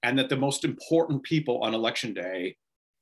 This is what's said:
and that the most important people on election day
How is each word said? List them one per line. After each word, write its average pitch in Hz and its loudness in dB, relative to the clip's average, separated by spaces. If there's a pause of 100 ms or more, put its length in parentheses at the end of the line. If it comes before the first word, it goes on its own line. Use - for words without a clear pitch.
and 123 2
that 131 2
the 143 0
most 135 0
important 160 0
people 139 0
on 113 0
election 113 -2
day 92 -6 (440)